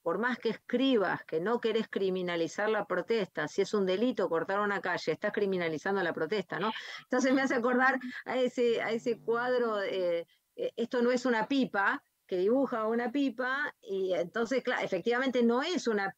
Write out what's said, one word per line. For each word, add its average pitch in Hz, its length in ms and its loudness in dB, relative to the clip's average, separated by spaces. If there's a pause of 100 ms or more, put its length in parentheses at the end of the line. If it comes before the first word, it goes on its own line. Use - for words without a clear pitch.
por 170 160 -2
más 240 200 -2
que 226 120 -2
escribas 214 760 0
que 160 160 -4
no 220 200 0
querés 220 280 0
criminalizar 185 800 -2
la 208 180 0
protesta, 180 600 -2
si - 140 0
es 190 120 -2
un 196 120 2
delito 202 420 0
cortar 170 320 0
una 202 200 0
calle, 170 320 -2
estás 208 200 -4
criminalizando 190 720 0
la 165 100 0
protesta, 160 460 -2
¿no? 214 140 0 (300)
Entonces 254 320 2
me 269 80 4
hace 262 120 0
acordar 254 440 4 (260)
a 247 140 -2
ese, 240 440 2
a - 80 -2
ese 226 280 -2
cuadro, 233 640 0
eh, 175 440 0 (300)
eh, - 200 -4
esto 240 260 0
no 240 80 4
es 254 160 2
una 220 200 2
pipa, 240 560 0 (240)
que 190 100 -2
dibuja 226 500 2
una 233 240 -2
pipa, 269 680 -2
y 190 320 -4
entonces, 220 500 -2
cla-, 233 200 -2
efectivamente 240 600 0
no 240 200 4
es 330 240 -4
una 202 320 0